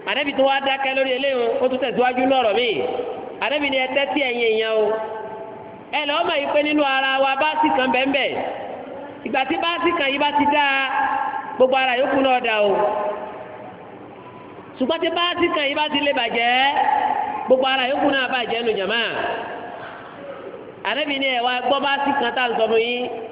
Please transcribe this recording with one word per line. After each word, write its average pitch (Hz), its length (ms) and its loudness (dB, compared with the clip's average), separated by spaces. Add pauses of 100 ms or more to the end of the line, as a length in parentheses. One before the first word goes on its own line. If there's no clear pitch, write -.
Ànábì 277 300 -2
tó 269 100 2
wá 269 140 4
dákẹ́ 269 360 0
lórí 269 180 0
eléyìí, 254 420 0
ó 262 140 0
tún 262 120 0
tẹ̀síwájú 247 400 2
ní 262 160 4
ọ̀rọ̀ 233 200 4
míì. 233 180 2 (640)
Ànábì 285 320 -2
ní 269 80 0
ẹ 262 100 0
tẹ́tí 277 320 0
ẹ̀yin 240 240 0
èèyàn 220 300 2
o. 220 100 4 (1040)
Ẹ 294 160 -2
lọ́ọ́ 294 200 0
mọ̀ 339 140 0
yìí 277 100 -2
pé 294 140 2
nínú 302 220 4
ara 269 320 2
wa 269 180 4
báàsì 302 360 2
kan 262 200 2
bẹ́ẹ̀ 262 220 2
bẹ́ẹ̀. 254 200 2 (880)
Ìgbà 262 220 -2
tí 294 140 -2
báàsì 339 340 0
kan 330 160 0
yìí 277 120 0
bá 294 120 4
ti 294 140 2
dá, 294 200 4 (840)
gbogbo 254 260 4
ara 262 180 2
yòókù 269 240 2
náà 262 200 4
dá 226 180 0
o. 208 140 4 (2000)
Ṣùgbọ́n 320 260 0
tí 330 100 0
báàsì 349 380 0
kan 320 180 0
yìí 277 100 0
bá 302 120 0
ti 285 120 0
lè 285 140 2
bàjẹ́, 240 600 2 (680)
gbogbo 262 260 4
ara 262 160 2
yòókù 285 260 2
náà 269 180 2
bàjẹ́ 233 340 -2
nù 233 100 0
jàmá. 208 300 0 (1800)
Ànábì 277 380 -2
ní 269 100 -2
ẹ 254 140 0
wá 247 160 0
gbọ́ 254 220 2
báàsì 269 340 0
kan 233 200 0
tá 262 100 0
à 247 40 2
ń 226 60 0
sọ 226 120 2
fún 226 140 4
yín 240 240 0 (280)